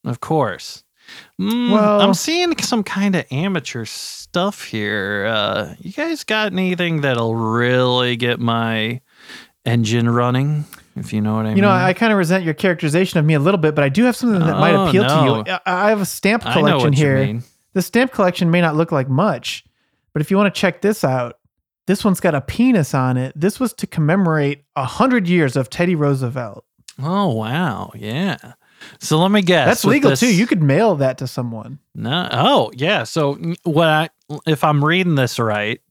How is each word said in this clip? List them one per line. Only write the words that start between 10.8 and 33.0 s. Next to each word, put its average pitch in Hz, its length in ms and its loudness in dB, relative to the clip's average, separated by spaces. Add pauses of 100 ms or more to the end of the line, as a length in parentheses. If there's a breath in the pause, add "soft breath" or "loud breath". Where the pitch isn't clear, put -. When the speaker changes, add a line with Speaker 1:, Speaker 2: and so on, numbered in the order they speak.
Speaker 1:
if - 160 -10
you 107 80 -2
know 107 140 0
what 110 100 -2
I 107 80 -2
Speaker 2:
You 196 80 2
know, 202 80 4
Speaker 1:
mean? 185 80 4
Speaker 2:
I 185 160 2
kinda 220 240 2
resent 185 260 0
your 160 100 -2
characterization 175 680 0
of 147 60 2
me 156 100 4
a 143 40 2
little 185 180 2
bit, 156 160 2
but 143 120 2
I 139 40 0
do 208 140 2
have 247 140 2
something 202 280 0
that - 140 0
might - 160 4
Speaker 1:
Oh, 196 120 2
Speaker 2:
appeal - 160 4
Speaker 1:
no. 127 400 2
Speaker 2:
to 180 60 -6
you. 185 160 -4
I, 185 200 0
I 208 40 4
have 214 120 2
a 185 40 0
stamp 220 400 -2
Speaker 1:
I 117 40 -2
know 120 100 2
Speaker 2:
collection 147 300 4
Speaker 1:
what 135 80 2
you 151 80 4
Speaker 2:
here. 135 200 2
Speaker 1:
mean. 120 180 -4 (300)
Speaker 2:
The 190 80 0
stamp 247 300 0
collection 180 400 0
may 175 80 4
not 165 160 2
look 165 160 0
like 135 160 0
much, 143 560 -2 (480)
but 156 100 -4
if 151 80 -4
you 190 60 2
wanna 202 160 2
check - 300 -2
this 208 240 0
out, 127 320 -2 (480)
this 190 180 -2
one's 196 160 2
got 165 160 0
a 135 60 0
penis 226 520 2
on 127 220 0
it. 127 180 -4
This 180 280 -2
was 240 140 -2
to - 120 -8
commemorate 156 760 0 (120)
a 135 80 -4
hundred 233 460 0
years 160 260 2
of 135 140 -2
Teddy 175 260 0
Roosevelt. 131 680 -2 (360)
Speaker 1:
Oh, 185 280 -2
wow. 113 680 -4
Yeah. 139 400 -6 (640 loud breath)
So - 180 0
let 185 140 4
me 208 100 4
guess. 170 260 4
Speaker 2:
That's 214 180 2
Speaker 1:
With 208 80 2
Speaker 2:
legal, 277 180 4
Speaker 1:
this 131 80 0
Speaker 2:
too. 233 140 4
You 190 140 4
could 196 140 0
mail 165 340 4
that 131 240 0
to 131 80 -8
someone. 120 520 -10 (160)
Speaker 1:
No. 131 360 -4
Oh, 196 440 2
yeah. 147 300 -2